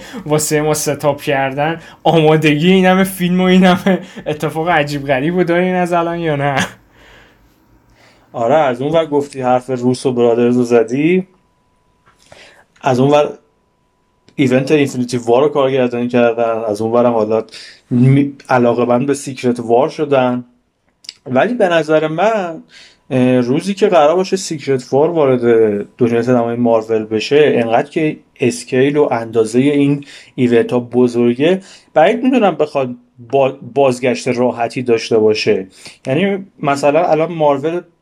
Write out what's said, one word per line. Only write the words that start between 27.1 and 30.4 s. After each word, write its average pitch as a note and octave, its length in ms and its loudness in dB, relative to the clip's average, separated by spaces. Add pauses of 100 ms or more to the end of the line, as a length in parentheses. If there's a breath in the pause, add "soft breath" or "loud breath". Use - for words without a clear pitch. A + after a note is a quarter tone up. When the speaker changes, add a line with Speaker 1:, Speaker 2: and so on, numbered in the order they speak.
Speaker 2:
انقدر A#2+ 360 0
که D#3 260 -2 (240)
اسکیل C3+ 560 0
و D3 140 2
اندازهٔ A2+ 500 0
این C#3+ 440 0 (300 loud breath)
ایونت A#2+ 380 0